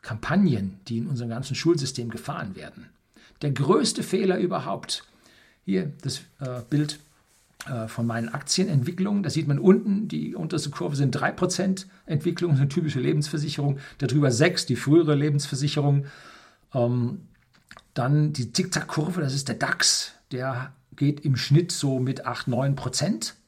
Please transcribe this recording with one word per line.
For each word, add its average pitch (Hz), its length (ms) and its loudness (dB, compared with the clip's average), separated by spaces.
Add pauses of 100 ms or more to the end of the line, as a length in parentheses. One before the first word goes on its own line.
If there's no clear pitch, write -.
Kampagnen, 117 840 2
die 117 100 -2
in 117 100 -2
unserem 120 220 -4
ganzen 127 240 -4
Schulsystem 135 560 0
gefahren - 460 -8
werden. - 340 -18 (540)
Der 147 80 0
größte 139 500 2
Fehler 190 380 2
überhaupt. - 640 -4 (640)
Hier 185 260 0 (100)
das, - 200 -6 (180)
äh, 127 280 -8
Bild, 147 320 0 (680)
äh, 117 200 -4
von 117 200 -2
meinen 117 220 -2
Aktienentwicklungen. 185 920 0
Da 165 80 0
sieht 139 180 0
man 143 120 2
unten, 214 480 0
die 156 260 -6
unterste 160 380 -6
Kurve - 240 -6
sind 135 160 0
drei - 200 -2
Prozent 190 540 -2 (220)
Entwicklung, 170 460 0
eine 139 160 4
typische 156 300 -2
Lebensversicherung. 143 800 0 (220)
Darüber 139 320 4
sechs, 156 340 2
die 123 100 0
frühere 151 380 6
Lebensversicherung. 143 920 2 (680)
Ähm, 123 540 0 (680)
dann 147 400 2
die 123 180 -4
Zickzack-Kurve, 175 680 -2
das 135 140 -2
ist 139 140 -4
der 117 60 -2
dax. - 580 0 (180)
Der 127 420 -4 (220)
geht 143 240 2
im 139 160 2
Schnitt 165 360 4
so 131 280 -2
mit 131 260 -2
acht, 120 220 -6
neun 135 280 0
Prozent. - 600 -4 (120)